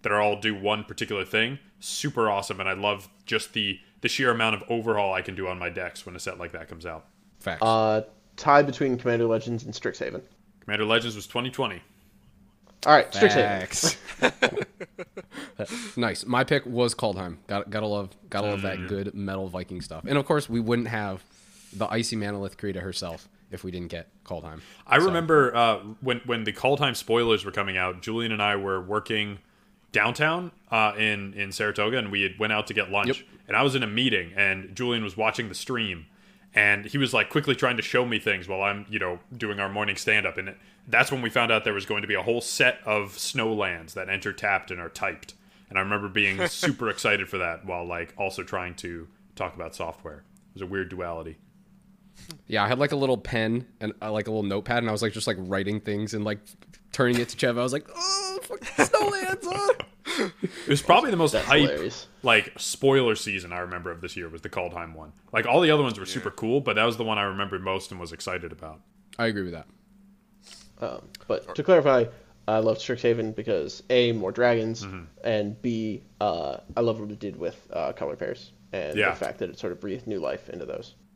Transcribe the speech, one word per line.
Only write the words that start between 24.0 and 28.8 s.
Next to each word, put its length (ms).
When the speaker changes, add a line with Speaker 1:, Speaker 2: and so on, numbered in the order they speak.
Speaker 2:
Kaldheim. 360
Speaker 1:
I 120
Speaker 2:
So. 60
Speaker 1:
remember, 500
uh, 240
when, 240
when 200
the 80
Kaldheim 420
spoilers 500
were 60
coming 260
out, 240
Julian 300
and 100
I 140
were 260